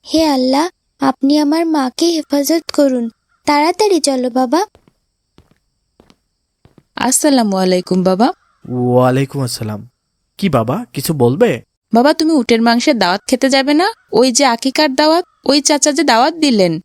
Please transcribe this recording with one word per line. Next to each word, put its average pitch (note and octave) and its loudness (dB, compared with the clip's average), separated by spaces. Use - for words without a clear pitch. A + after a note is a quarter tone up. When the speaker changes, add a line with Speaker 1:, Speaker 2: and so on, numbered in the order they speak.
Speaker 1:
হে D#4 -2
আল্লাহ, C4+ 0
আপনি C4+ -2
আমার D4+ 0
মাকে D4+ -2
হেফাজত D4+ -2
করুন, B3+ 0
তাড়াতাড়ি E4 0
চলো B3+ -2
বাবা। C4 0
Speaker 2:
আসসালামু B3 0
আলাইকুম F#3 -2
বাবা। F#3 2
Speaker 3:
ওয়ালাইকুম B2+ 0
আসসালাম। G#2+ -8
কি G3+ -2
বাবা, B2 0
কিছু D3 -6
বলবে? C#3+ 2
Speaker 2:
বাবা, B3 4
তুমি D#4+ 0
উটের A#3 0
মাংসের A#3 2
দাওয়াত F#3 -2
খেতে C4+ 0
যাবে C4+ 0
না? F4 2
ওই B3+ 4
যে C4 0
আকিকার C4 0
দাওয়াত, D#4 2
ওই C#4+ 2
চাচা D4 0
যে D4+ 0
দাওয়াত C4 4
দিলেন। A3 2